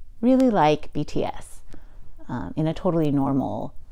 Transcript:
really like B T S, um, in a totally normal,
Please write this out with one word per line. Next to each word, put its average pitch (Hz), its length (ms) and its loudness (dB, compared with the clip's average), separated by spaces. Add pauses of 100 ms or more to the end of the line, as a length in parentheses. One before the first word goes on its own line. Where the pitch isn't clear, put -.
(200)
really 254 280 6
like 156 440 4
B 151 120 0
T - 200 0
S, - 360 -8 (680)
um, - 280 -6
in 156 120 0
a 160 40 0
totally 160 380 0
normal, 135 640 0 (180)